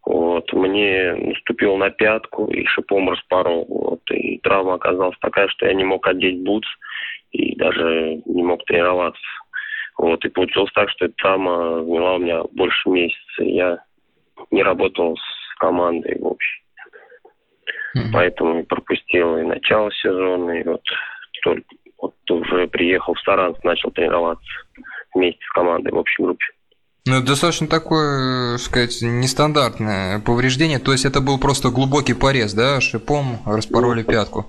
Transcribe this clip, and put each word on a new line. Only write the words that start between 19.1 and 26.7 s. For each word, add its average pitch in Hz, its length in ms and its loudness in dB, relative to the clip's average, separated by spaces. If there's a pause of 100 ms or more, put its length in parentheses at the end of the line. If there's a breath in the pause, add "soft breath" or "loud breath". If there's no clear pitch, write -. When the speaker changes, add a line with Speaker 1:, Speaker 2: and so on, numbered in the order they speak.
Speaker 1:
и 80 60 -2
начало 101 500 0
сезона, 90 580 -2 (100)
и 87 40 -8
вот 82 180 -4 (600 loud breath)
только 85 200 0 (360)
вот - 140 -8 (160)
уже 87 360 0
приехал 90 480 0
в - 60 -6
Саранск, 92 420 0
начал 87 300 0
тренироваться 85 520 0 (680 loud breath)
вместе 90 300 0
с - 80 -12
командой 87 400 0
в 85 60 -2
общей - 260 -2
группе. 87 200 -2 (600)